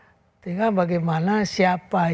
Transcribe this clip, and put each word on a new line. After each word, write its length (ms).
Tinggal 320
bagaimana 720
siapa 680